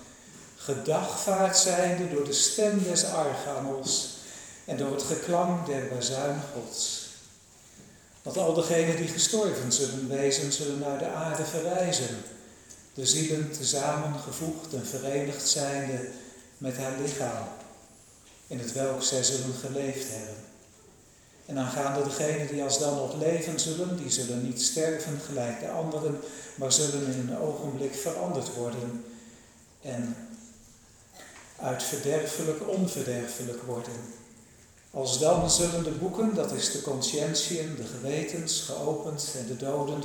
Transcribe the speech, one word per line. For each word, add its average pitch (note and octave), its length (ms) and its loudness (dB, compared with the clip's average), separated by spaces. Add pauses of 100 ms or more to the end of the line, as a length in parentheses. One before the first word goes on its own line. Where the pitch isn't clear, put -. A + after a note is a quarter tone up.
(560)
Gedagvaard F#3 1000 2
zijnde F3+ 580 4
door C#3+ 100 2
de C#3+ 80 -2
stem G#3 500 6
des F3 220 4
archangels C3+ 1120 0 (480)
en D3+ 120 -4
door C#3 160 0
het C#3 100 0
geklank E3+ 640 2
der C3 220 -2
bazuin C3+ 520 0 (140)
Gods. - 540 -4 (1120)
Want E3+ 140 -6
al E3 180 4
degenen E3 420 4
die E3 120 0
gestorven D3+ 640 2
zullen C3 360 2
wezen, C#3 440 2
zullen C#3+ 260 0
naar C#3+ 200 0
de D#3+ 100 -2
aarde D#3 360 -2
verrijzen. D#3+ 720 0 (800)
De C3 120 -4
zielen D3+ 460 2
tezamen D3 680 0
gevoegd - 560 -6
en A#2+ 120 -4
verenigd C#3 640 0
zijnde C#3 600 0 (500)
met C3 180 -4
haar C3+ 240 -4
lichaam, A#2+ 460 -2 (1000)
in C3 120 -6
het A#2+ 140 -6
welk C3 300 0
zij C3 200 2
zullen B2+ 380 0
geleefd C3 480 -4
hebben. A2 280 -8 (1120)
En C#3 120 -4
aangaande C#3 440 0
degenen D3+ 440 0
die C#3+ 160 -2
alsdan C#3+ 320 2
nog C3+ 240 0
leven D#3+ 420 2
zullen, F3 360 0
die C3 140 -4
zullen B2 340 0
niet B2+ 180 -2
sterven D#3+ 640 0
gelijk B2 340 -2
de D#3 100 -6
anderen, D3+ 500 -2 (340)
maar C3 180 0
zullen C#3+ 340 4
in B2+ 220 0
een A#2+ 100 -2
ogenblik C#3 560 -2
veranderd E3 600 -2
worden A#2+ 500 -4 (800)
en A#2+ 340 -4 (1400)
uit C3 260 -2
verderfelijk D3+ 840 0
onverderfelijk B2 920 -2
worden. A#2+ 300 -6 (1000)
Alsdan D3+ 600 4
zullen E3+ 340 4
de D3+ 60 0
boeken, F#3+ 440 2
dat D#3 180 2
is - 200 0
de C#3+ 80 -4
conscientiën, D#3 960 0
de A2+ 80 -6
gewetens, D3+ 760 -2
geopend D3+ 680 -2 (100)
en A#2 80 -6
de A#2+ 100 -4
doden C#3+ 480 -2